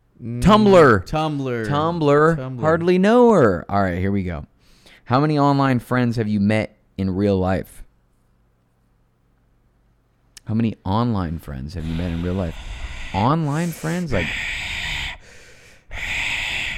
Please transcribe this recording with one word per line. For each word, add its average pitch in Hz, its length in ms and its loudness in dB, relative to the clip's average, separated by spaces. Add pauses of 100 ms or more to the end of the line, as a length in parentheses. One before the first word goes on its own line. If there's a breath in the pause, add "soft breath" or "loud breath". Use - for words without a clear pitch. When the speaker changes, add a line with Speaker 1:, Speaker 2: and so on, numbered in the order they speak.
(220)
Speaker 1:
Mm, 120 200 -8
Speaker 2:
Tumblr. 175 680 8
Speaker 1:
Tumblr. 139 600 -4
Speaker 2:
Tumblr. 151 680 2
Speaker 1:
Tumblr. 131 220 -10
Speaker 2:
Hardly 165 380 2
know 233 340 6
her. 113 380 4
All 101 120 0
right, 90 160 0
here 95 140 0
we 101 120 -2
go. 80 220 -8 (600 soft breath)
How 123 140 0
many 151 200 0
online 139 400 2
friends 120 380 -2
have 110 100 -2
you 107 120 -2
met 107 380 0 (200)
in 95 180 -4
real 101 220 2
life? 92 460 -4 (2500)
How 110 80 -6
many 113 300 -2
online 95 560 -2
friends 71 360 -12
have 80 100 -8
you 80 100 -6
met 87 160 -4
in 85 120 -6
real 90 100 -4
life? 92 220 -4 (580)
Online 147 560 -2
friends? 165 420 -6
Like, 92 160 -2 (2500 loud breath)